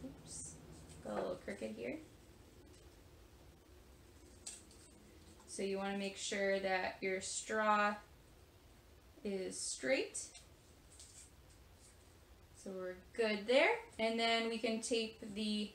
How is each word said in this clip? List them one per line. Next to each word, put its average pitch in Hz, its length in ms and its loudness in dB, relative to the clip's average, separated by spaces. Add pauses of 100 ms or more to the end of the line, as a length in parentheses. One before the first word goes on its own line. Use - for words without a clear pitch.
Oops, - 500 -12 (500)
got - 80 -4
a - 20 -2
little 196 300 -2
crooked 214 320 -6
here. 302 220 -4 (3500)
So - 160 -4
you 196 140 2
wanna 196 220 0
make 196 180 -2
sure 196 420 2
that 190 420 2
your 190 200 0
straw 214 760 4 (1300)
is 190 380 -4
straight. - 640 0 (2500)
So 196 100 -8
we're 185 240 -6 (180)
good 214 320 2
there. 294 240 8 (280)
And 226 220 2
then 226 300 4
we 226 80 -2
can 226 240 0
tape 226 340 0 (180)
the 208 400 0